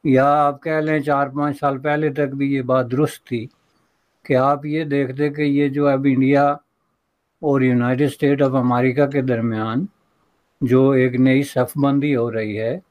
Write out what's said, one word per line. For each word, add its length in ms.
या 200
आप 380
कह 160
लें 240
चार 260
पाँच 300
साल 180
पहले 320
तक 180
भी 280
ये 60
बात 240
दुरुस्त 360
थी 240
कि 80
आप 320
ये 200
देखते 440
कि 140
ये 260
जो 160
अब 200
इंडिया 540
और 220
यूनाइटेड 460
स्टेट 320
ऑफ 140
अमेरिका 500
के 160
दरमियान 680
जो 320
एक 220
नई 280
सफबंदी 680
हो 160
रही 260
है 360